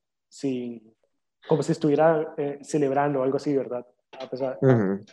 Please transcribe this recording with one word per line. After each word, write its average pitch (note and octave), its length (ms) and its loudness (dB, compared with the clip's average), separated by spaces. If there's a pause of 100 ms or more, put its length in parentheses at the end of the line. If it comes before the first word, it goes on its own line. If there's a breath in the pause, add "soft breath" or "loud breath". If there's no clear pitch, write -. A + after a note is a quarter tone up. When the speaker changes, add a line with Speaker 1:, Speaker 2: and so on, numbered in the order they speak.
(280)
Speaker 1:
sin, B2 680 -6 (540)
como D#3 160 2
si - 100 0
estuviera, D#3 640 2
eh, C#3+ 260 -6
celebrando C#3+ 560 0
o B2+ 40 0
algo C3+ 140 0
así, C#3+ 180 -2
¿verdad? B2 300 -4 (340)
A C3 100 -14
pesar, C3 320 -6
Speaker 2:
Ujú. G#2+ 520 4